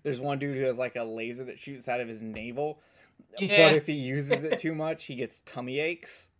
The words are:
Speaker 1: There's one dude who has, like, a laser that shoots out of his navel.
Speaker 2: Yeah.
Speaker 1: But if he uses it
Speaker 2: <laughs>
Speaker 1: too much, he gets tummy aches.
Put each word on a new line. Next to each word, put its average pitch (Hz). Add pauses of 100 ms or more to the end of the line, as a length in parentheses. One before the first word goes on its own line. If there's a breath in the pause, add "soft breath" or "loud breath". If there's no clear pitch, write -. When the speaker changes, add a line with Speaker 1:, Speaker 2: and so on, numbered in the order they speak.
Speaker 1:
There's 135
one 143
dude 139
who 135
has, 127
like, 123
a 117
laser 113
that 123
shoots 135
out 123
of 117
his 110
navel. 117 (580 soft breath)
Speaker 2:
Yeah. 202
Speaker 1:
But 156
if 151
he 156
uses 139
it 160
Speaker 2:
<laughs> -
Speaker 1:
too 160
much, 160
he 147
gets 120
tummy 127
aches. -